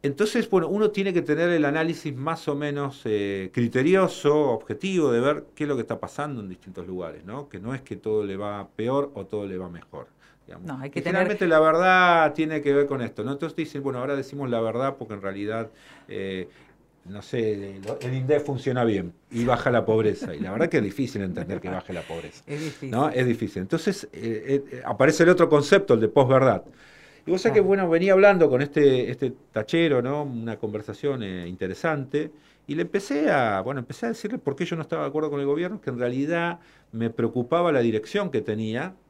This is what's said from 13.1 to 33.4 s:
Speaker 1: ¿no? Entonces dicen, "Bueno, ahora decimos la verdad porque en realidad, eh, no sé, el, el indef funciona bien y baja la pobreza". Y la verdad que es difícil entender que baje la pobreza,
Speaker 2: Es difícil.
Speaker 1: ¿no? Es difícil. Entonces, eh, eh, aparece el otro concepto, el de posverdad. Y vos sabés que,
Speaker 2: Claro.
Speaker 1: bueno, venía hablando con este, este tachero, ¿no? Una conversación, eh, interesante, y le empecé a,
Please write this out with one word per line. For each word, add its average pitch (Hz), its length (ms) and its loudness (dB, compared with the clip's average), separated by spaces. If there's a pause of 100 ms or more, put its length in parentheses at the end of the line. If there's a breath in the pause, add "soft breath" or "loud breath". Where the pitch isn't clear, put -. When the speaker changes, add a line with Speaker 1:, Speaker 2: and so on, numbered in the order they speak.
Speaker 1:
¿no? 131 80 -4
Entonces 143 240 -6
dicen, 151 260 -6
"Bueno, 127 160 -4
ahora 139 160 -4
decimos 135 340 -6
la 117 120 0
verdad 120 360 -2
porque 110 180 -10
en 101 60 -12
realidad, 101 480 -6 (380 loud breath)
eh, 95 400 -8 (560 soft breath)
no 101 180 -16
sé, 104 540 -4
el, 98 60 -16 (200)
el 123 120 -6
indef 143 320 0
funciona 123 400 -2
bien 95 260 0 (200)
y 117 120 -2
baja 123 260 2
la 120 140 4
pobreza". 107 500 0
Y 76 60 -10
la 95 140 -6
verdad 165 160 0
que 165 80 0
es 120 60 4
difícil 101 400 -4
entender 90 360 -6
que 90 100 -10
baje 92 220 -8
la 85 120 -8
pobreza, 82 440 -12
Speaker 2:
Es 147 140 -8
difícil. 139 300 -10
Speaker 1:
¿no? 135 180 0
Es 127 160 0
difícil. 117 380 -2
Entonces, 170 500 -4
eh, 113 580 -2
eh, 123 140 -12
aparece 156 380 4
el 165 60 8
otro 175 200 6
concepto, 147 460 6
el 110 40 2
de 110 80 4
posverdad. 127 560 6 (640 loud breath)
Y 156 60 -2
vos 180 100 0
sabés 226 140 2
que, 214 40 8
Speaker 2:
Claro. 190 80 4
Speaker 1:
bueno, 190 220 2
venía 175 240 4
hablando 190 360 8
con 127 120 2
este, 135 500 4
este 120 220 -4 (180)
tachero, 143 500 2
¿no? 143 220 -4
Una 117 340 -6
conversación, 110 640 -6
eh, 92 260 -6
interesante, 135 840 -4 (340 soft breath)
y 143 100 -8
le 170 80 -2
empecé 277 460 -2
a, 117 320 2